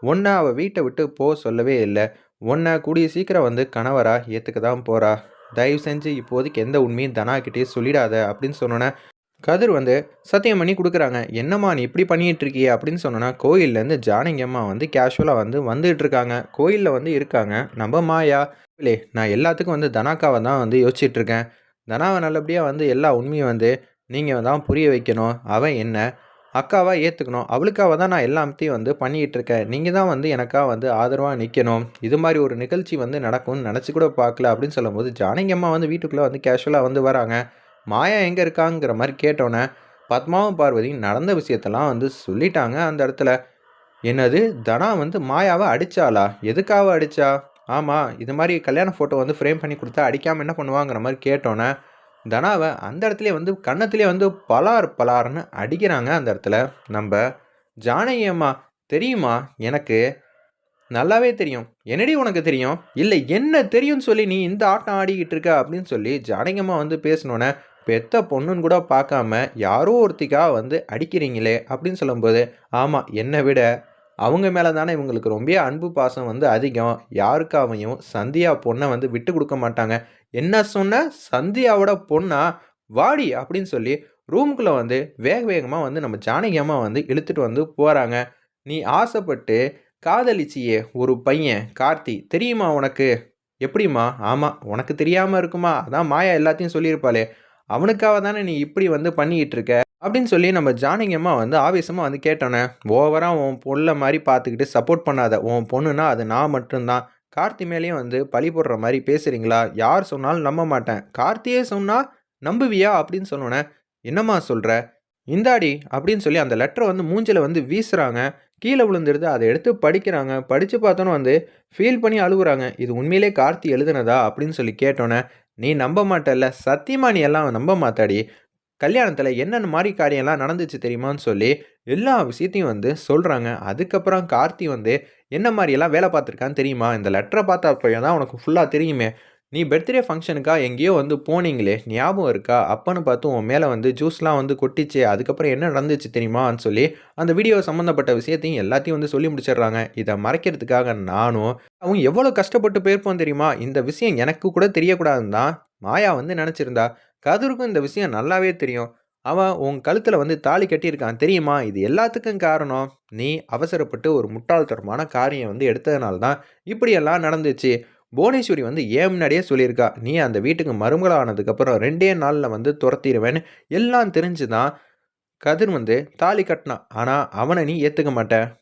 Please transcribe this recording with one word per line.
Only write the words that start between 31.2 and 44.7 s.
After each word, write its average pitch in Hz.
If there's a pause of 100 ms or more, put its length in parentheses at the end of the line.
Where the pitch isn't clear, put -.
நிக்கணும். 117 (180)
இது 123
மாதிரி 160
ஒரு 131
நிகழ்ச்சி 170
வந்து 131
நடக்கும்னு 127
நினைச்சு 117
கூட 160
பார்க்கல" 120
அப்படின்னு 127
சொல்லும்போது, 113
ஜானகி 123
அம்மா 180
வந்து 160
வீட்டுக்குள்ள 151
வந்து 135
கேஷுவலா 135
வந்து 131
வராங்க. 127 (520)
மாயா 147
எங்க 180
இருக்காங்கிற 165
மாதிரி 131
கேட்டோன்னே, 131 (480)
பத்மாவும் 170
பார்வதியும் 131
நடந்த 123
விஷயத்தெல்லாம் 131
வந்து 123
சொல்லிட்டாங்க 131
அந்த 151
இடத்துல. 131 (720)
"என்னது, 127 (220)
தனா 120